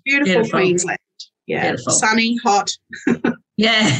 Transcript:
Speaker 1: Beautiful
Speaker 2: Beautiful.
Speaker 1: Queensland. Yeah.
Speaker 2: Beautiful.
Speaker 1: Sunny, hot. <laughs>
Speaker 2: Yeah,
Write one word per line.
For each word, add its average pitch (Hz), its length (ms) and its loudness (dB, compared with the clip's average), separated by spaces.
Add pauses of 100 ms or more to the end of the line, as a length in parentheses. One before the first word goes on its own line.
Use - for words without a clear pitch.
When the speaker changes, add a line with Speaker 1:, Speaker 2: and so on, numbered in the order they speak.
Speaker 1:
Beautiful 277 300 0
Speaker 2:
Beautiful. - 260 2
Speaker 1:
Queensland. 180 400 0 (480)
Yeah. 78 220 -2
Speaker 2:
Beautiful. - 240 -4
Speaker 1:
Sunny, 226 500 0
hot. 202 280 2 (360)
<laughs> 233 80 2 (420)
Speaker 2:
Yeah, 220 260 2 (160)